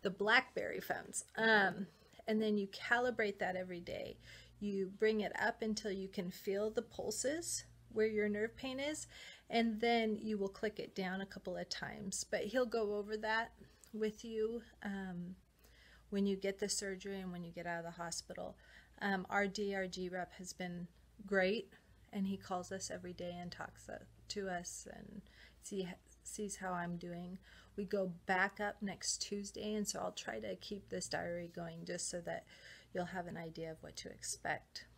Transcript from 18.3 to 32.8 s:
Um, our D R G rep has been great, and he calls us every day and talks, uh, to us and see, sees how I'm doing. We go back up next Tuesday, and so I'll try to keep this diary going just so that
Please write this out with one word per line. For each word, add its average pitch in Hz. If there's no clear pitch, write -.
Um, 190
our 202
D 202
R 190
G 185
rep 180
has 185
been 175
great, 196
and 202
he 196
calls 180
us 190
every 180
day 175
and 175
talks, -
uh, -
to 196
us 175
and -
see, 190
sees 202
how 185
I'm 175
doing. 175
We 202
go 190
back 190
up 208
next -
Tuesday, 208
and 208
so 185
I'll 180
try -
to 208
keep 196
this 180
diary 170
going 165
just 175
so 175
that 170